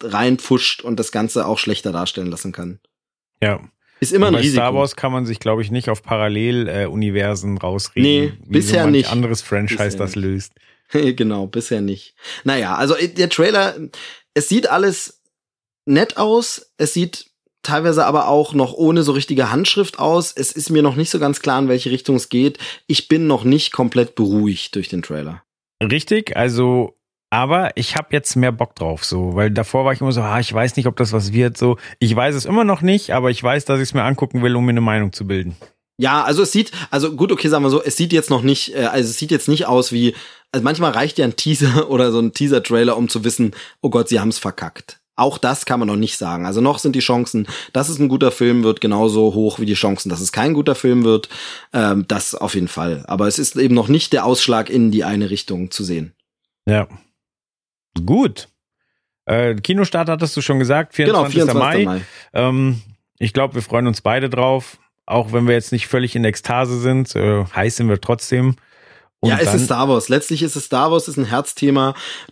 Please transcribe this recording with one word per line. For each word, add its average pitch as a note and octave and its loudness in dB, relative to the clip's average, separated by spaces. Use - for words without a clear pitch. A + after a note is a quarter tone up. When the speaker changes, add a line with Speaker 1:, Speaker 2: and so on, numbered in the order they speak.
Speaker 1:
reinpfuscht B2 0
und A#2+ -4
das A2 -4
Ganze A2 -2
auch G#2+ -2
schlechter G2+ -4
darstellen F2+ -6
lassen F2 -10
kann. F2 -12
Speaker 2:
Ja. G#2 0
Speaker 1:
Ist C#3 0
immer G3 4
Speaker 2:
Und F3+ 4
Speaker 1:
ein - -
Speaker 2:
bei B2 2
Speaker 1:
Risiko. C#3 2
Speaker 2:
Star B2 0
Wars C#3 0
kann C3 -2
man B2+ -2
sich, A2+ -6
glaub A2 0
ich, G#2 -6
nicht A#2+ -4
auf G#2+ -4
Parallel, A2 -2
äh, G2+ -4
Universen G2+ -2
rausreden, G2 -2
Speaker 1:
Nee, D3 2
Speaker 2:
wie - -16
Speaker 1:
bisher E3 2
Speaker 2:
so - 2
manch D3 4
Speaker 1:
nicht. C3 2
Speaker 2:
anderes A#2 0
Franchise G#2 -2
Speaker 1:
Bisher G2+ -4
Speaker 2:
das G2 -6
Speaker 1:
nicht. G2 -4
Speaker 2:
löst. F#2+ -6
Speaker 1:
<laughs> - -
Genau, G#2 -2
bisher A2+ -4
nicht. G2 -6
Naja, A#2 -2
also, C#3 0
äh, E3+ -2
der F3 -2
Trailer, G3 2
es D3 -2
sieht A3 2
alles F#3 0
nett D3 2
aus, A3+ 0
es D3+ -2
sieht F3 -4
teilweise D#3 2
aber D3 2
auch D3 2
noch B2+ 2
ohne E3 4
so C#3+ 2
richtige C3+ 0
Handschrift F#3 0
aus. D#3+ 0
Es C3+ -4
ist D3+ -6
mir D3+ 4
noch C3+ 2
nicht D#3+ -2
so F3 -2
ganz C#3+ -2
klar, C3 0
in C3+ 0
welche B2+ 0
Richtung C3 0
es - -4
geht. C3+ 0
Ich - -2
bin D#3+ 2
noch C3 2
nicht C#3+ 2
komplett A#2+ 0
beruhigt G#2 0
durch F#2+ -6
den F2 -6
Trailer. D2+ -10
Speaker 2:
Richtig, D#3 0
also, B2 2
aber C#3+ 0
ich - -4
hab D#3 -4
jetzt - -2
mehr B2+ 4
Bock A2+ -6
drauf, D#2+ -6
so, F2+ -2
weil G#2 2
davor A#2 0
war C3+ 2
ich B2+ -8
immer C3+ 0
so, A#2 0
ah, G#2+ 0
ich A#2 -4
weiß A#2 0
nicht, B2+ 0
ob A#2+ -2
das G#2+ 0
was G2+ 0
wird, A#2+ 2
so. B2 2
Ich A2+ 2
weiß C3+ 2
es C3 -4
immer A3 2
noch G3 2
nicht, G3 2
aber B2+ 2
ich A#2+ -4
weiß, C3+ 0
dass C3+ 0
ich's B2+ -4
mir C3+ 2
angucken C3 -2
will, B2 2
um B2 2
mir B2 2
eine A#2 2
Meinung G#2+ 0
zu G#2 -10
bilden. F#2 -4
Speaker 1:
Ja, C3+ 2
also D3 2
es - 0
sieht, G#3+ 0
also D3 0
gut, D3 2
okay, E3 0
sagen D3+ 2
wir C3+ 2
so, C#3+ 2
es C#3 -4
sieht E3+ 0
jetzt - 2
noch C3 2
nicht, C3+ 0
äh, B2+ -2
also A#2+ 0
es - -8
sieht D3+ -6
jetzt D3 0
nicht D3+ 0
aus B2 2
wie, A#2+ 2
also B2 -2
manchmal D3+ 0
reicht C3 -2
ja C#3 2
ein A#2 -4
Teaser C#3+ 2
<laughs> - -
oder B2 2
so A#2 2
ein A2+ 0
Teaser-Trailer, A#2+ 2
um A#2+ 0
zu A2+ -4
wissen, A2+ 0
oh B2 0
Gott, A#2 0
sie A#2 -2
haben's G#2+ -2
verkackt, - -12
auch C#3 0
das C3 -2
kann B2 -2
man A2+ 0
noch G#2 -2
nicht G#2+ -2
sagen. F2 -6
Also G2 -2
noch C#3+ 2
sind C3+ 0
die B2+ 0
Chancen, A#2+ 0
dass C#3 0
es D#3+ -4
ein C#3+ 4
guter C3 2
Film A#2+ 2
wird, A2 2
genauso G#2+ 2
hoch G#2+ 0
wie G#2+ -2
die G#2 0
Chancen, G2 -2
dass F2 -6
es F#2+ -4
kein C#3 0
guter D3 2
Film B2 2
wird. A2 2
Ähm, G2+ 0
das - -4
auf - -6
jeden F2+ 0
Fall. D#2+ -6
Aber G2 -2
es G#2 -2
ist C#3 -2
eben B2+ 4
noch A2 4
nicht D#3 2
der B2 2
Ausschlag A#2+ 2
in A2+ 4
die G#2 2
eine G#2 -2
Richtung F#2 -6
zu - -8
sehen. E2 -6
Speaker 2:
Ja. G#2 2
Gut. D3+ 0
Äh, A#2 2
Kinostart E3+ 0
hattest D#3+ -2
du D3 -2
schon C3+ 0
gesagt, C3 0
Speaker 1:
Genau, D#3 2
Speaker 2:
vierundzwanzigster D3 2
Speaker 1:
vierundzwanzigster C#3 2
Speaker 2:
Mai. F#2 -2
Speaker 1:
Mai. - -4
Speaker 2:
Ähm, C3 0
ich A#2 0
glaub, C3+ 0
wir A#2 -4
freuen A#2+ 0
uns A#2 -2
beide B2+ 0
drauf, B2+ 0
auch A2 0
wenn A#2+ 4
wir A#2+ 6
jetzt A#2 0
nicht A#2+ -2
völlig B2+ -2
in A#2 2
Ekstase B2 0
sind, B2+ 0
äh, G2+ 2
heiß A#2 -2
sind A#2 0
wir G2+ 2
trotzdem. B2+ 0
Und A2+ 2
Speaker 1:
Ja, A2 2
es E3+ 2
Speaker 2:
dann G2+ 4
Speaker 1:
ist B2+ 2
Star B2+ 0
Wars. B2 2
Letztlich D3+ 0
ist D#3 -2
es C#3 -6
Star C#3+ 2
Wars, E3 2
ist C#3 -6
ein C3 0
Herzthema. C3+ 0